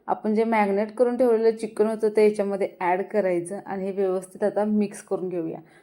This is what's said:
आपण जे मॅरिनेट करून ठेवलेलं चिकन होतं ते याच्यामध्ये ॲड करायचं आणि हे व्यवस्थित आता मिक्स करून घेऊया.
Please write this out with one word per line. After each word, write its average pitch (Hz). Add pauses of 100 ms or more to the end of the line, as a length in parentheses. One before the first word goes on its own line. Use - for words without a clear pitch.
आपण 214
जे 220
मॅरिनेट 214
करून 247
ठेवलेलं 226
चिकन 214
होतं 220
ते 214
याच्यामध्ये 202 (100)
ॲड 185
करायचं 185
आणि 190
हे 196
व्यवस्थित 190
आता 202
मिक्स 208
करून 185
घेऊया. 165 (240)